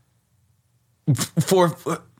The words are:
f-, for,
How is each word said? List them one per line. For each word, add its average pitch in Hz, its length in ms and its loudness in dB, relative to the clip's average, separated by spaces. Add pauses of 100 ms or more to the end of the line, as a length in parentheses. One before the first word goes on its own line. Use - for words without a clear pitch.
(1080)
f-, - 240 -2 (120)
for, 185 240 4 (500)